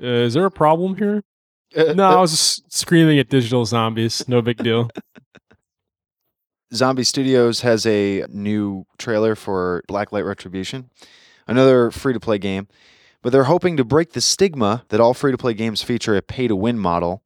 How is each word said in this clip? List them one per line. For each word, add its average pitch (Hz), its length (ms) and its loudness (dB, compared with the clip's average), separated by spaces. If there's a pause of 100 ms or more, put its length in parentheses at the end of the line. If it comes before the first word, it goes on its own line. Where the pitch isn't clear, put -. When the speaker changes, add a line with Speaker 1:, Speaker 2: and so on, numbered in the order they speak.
Speaker 1:
"Uh, 120 260 0
is 117 60 -2
there 170 120 2
a 185 60 -2
problem 170 460 0
here?" 208 260 -2 (520)
Speaker 2:
Uh, 160 180 2
Speaker 1:
"No, 190 160 4
I 180 60 6
Speaker 2:
uh, 185 60 6
Speaker 1:
was 175 100 2
just - 420 -4
screaming 160 460 4
at 131 100 0
digital 123 360 0
zombies. 113 600 -2
No 123 140 2
big 117 160 -2
deal." 117 380 0
Speaker 2:
<laughs> - 1800 -20
Zombie 127 320 0
Studios 127 560 2
has 113 240 0
a 101 440 0
new 101 560 -6 (120)
trailer 110 380 -2
for 90 520 -6
Blacklight 101 380 -4
Retribution, 95 640 -10 (580)
another 123 440 4
free-to-play 113 480 -4
game, 98 280 -6 (540)
but 123 100 -4
they're 135 140 4
hoping 175 320 0
to 131 80 0
break 151 260 0
the - 80 -8
stigma 120 720 -2
that 107 100 0
all 117 140 4
free-to-play 127 400 -2
games 107 300 -6
feature 110 340 -2
a 92 40 0
pay-to-win 113 580 -2
model 87 460 -2